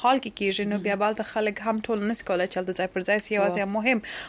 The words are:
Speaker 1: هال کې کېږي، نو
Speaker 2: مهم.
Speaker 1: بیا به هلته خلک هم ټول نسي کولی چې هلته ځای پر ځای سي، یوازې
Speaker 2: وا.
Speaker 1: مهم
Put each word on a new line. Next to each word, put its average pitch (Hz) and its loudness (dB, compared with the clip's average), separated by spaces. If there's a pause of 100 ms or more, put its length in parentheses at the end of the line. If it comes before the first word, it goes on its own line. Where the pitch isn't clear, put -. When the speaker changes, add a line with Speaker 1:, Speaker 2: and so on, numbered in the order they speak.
Speaker 1:
هال 262 6
کې 226 -6
کېږي، 196 0
نو 202 0
Speaker 2:
مهم. 202 -2
Speaker 1:
بیا 202 0
به 208 2
هلته 220 -2
خلک 214 -2
هم 220 0
ټول 214 0
نسي 226 -2
کولی 180 0
چې - -4
هلته 185 -2
ځای 180 0
پر 185 -4
ځای 202 2
سي، 208 0
یوازې 202 2
Speaker 2:
وا. 202 0
Speaker 1:
مهم 214 2 (260)